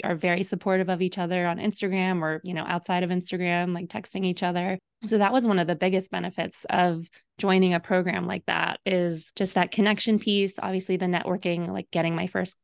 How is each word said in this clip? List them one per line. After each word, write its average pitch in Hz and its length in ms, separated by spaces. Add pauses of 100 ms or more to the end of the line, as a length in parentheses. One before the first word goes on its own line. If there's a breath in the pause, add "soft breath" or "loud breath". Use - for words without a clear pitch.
are 180 100
very 175 280
supportive 185 440
of 180 140
each 185 160
other 180 280
on 170 120
Instagram 185 640
or, 156 240
you 180 80
know, 156 120
outside 180 380
of 175 60
Instagram, 175 640
like, 175 160
texting - 360
each 180 180
other. 180 340 (280)
So 208 140
that 202 120
was 254 140
one 202 140
of 165 80
the 175 80
biggest 185 340
benefits 175 640
of 170 360 (300 soft breath)
joining 185 380
a 170 40
program 180 460
like - 220
that, - 360
is 175 520
just 190 180
that 175 180
connection 214 460
piece, 202 400
obviously 185 400
the 185 80
networking, 175 600
like, - 240
getting 165 240
my 170 100
first 185 380